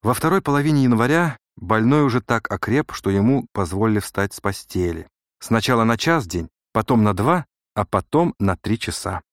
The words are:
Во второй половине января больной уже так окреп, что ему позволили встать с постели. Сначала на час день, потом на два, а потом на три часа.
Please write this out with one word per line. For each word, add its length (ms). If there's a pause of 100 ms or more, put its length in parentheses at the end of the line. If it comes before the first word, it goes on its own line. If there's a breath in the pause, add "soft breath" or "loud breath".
Во 120
второй 260
половине 440
января 520 (200)
больной 480
уже 160
так 300
окреп, 420
что 180
ему 420
позволили 460
встать 340
с 80
постели. 680 (320)
Сначала 440
на 140
час 280
день, 220 (240)
потом 300
на 120
два, 320 (280)
а 100
потом 540
на 180
три 220
часа. 440 (100)